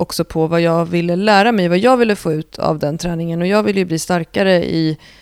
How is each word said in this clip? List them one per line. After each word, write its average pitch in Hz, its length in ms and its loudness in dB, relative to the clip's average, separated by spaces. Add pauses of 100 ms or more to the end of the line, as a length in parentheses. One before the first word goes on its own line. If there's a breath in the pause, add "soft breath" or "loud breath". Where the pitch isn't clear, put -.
också - 240 -4
på 160 220 -2
vad 170 140 0
jag 170 260 0
ville 175 300 -2
lära 208 360 4
mig, 185 160 2
vad 175 100 2
jag 247 180 4
ville 226 200 2
få 165 160 -4
ut 156 260 -8
av 156 200 -2
den 151 200 -4
träningen. 170 420 -4
Och 175 60 -2
jag 208 160 2
ville 208 160 0
ju 190 60 0
bli 165 140 -2
starkare 180 680 0
i 156 340 -2 (240 soft breath)